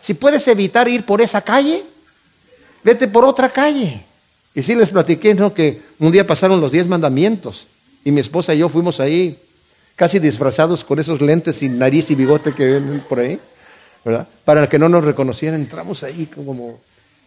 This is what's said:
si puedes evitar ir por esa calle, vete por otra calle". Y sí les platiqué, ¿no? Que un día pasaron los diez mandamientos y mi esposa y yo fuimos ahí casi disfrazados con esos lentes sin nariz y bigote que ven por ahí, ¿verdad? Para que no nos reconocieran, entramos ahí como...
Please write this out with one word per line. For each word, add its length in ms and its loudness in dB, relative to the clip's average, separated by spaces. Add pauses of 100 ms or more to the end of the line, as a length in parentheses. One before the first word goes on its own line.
si 140 -6
puedes 340 0
evitar 400 2
ir 160 -2
por 160 0
esa 220 0
calle, 420 0 (960)
vete 260 2
por 180 4
otra 240 2
calle". 540 -2 (500)
Y 80 -4
sí 120 -2
les 160 4
platiqué, 440 2
¿no? 180 0
Que 300 -2 (160)
un 140 4
día 140 2
pasaron 340 2
los 120 0
diez 140 0
mandamientos 800 -2 (380)
y 80 0
mi 80 2
esposa 340 -2
y 40 2
yo 100 2
fuimos 320 -2
ahí 380 -2 (580)
casi 220 2
disfrazados 640 0
con 140 -2
esos 220 -4
lentes 360 0
sin 220 -4
nariz 320 0
y 40 2
bigote 380 0
que 160 0
ven 400 -2
por 120 -2
ahí, 200 -4 (640)
¿verdad? 220 -4 (180)
Para 240 4
que 100 2
no 100 4
nos 160 4
reconocieran, 560 -4
entramos 420 -12
ahí 240 -10
como... 520 -14 (480)